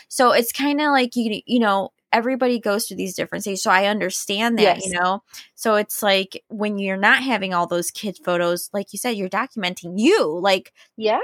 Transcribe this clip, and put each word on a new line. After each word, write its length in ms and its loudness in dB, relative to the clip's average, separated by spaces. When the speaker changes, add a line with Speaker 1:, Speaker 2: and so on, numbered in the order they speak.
Speaker 1:
So 240 4
it's 220 4
kinda 380 0
like, 260 2
you, 280 -2
you 140 2
know, 320 0
everybody 460 0
goes 280 -2
through 80 -12
these 200 -6
different 280 -6
stages. 180 -6
So 100 -2
I 160 4
understand 720 -2
that, 200 4
Speaker 2:
Yes. 80 -10
Speaker 1:
you 120 -4
know? 240 0
So 200 0
it's 260 -2
like, 460 0
when 320 -4
you're 160 -2
not 280 2
having 300 -2
all 140 0
those 240 -2
kid 320 -8
photos, 480 0
like 220 -8
you 60 -10
said, 180 -4
you're 100 -4
documenting 680 -6
you, 420 2
like, 320 2
Speaker 2:
Yeah. 280 0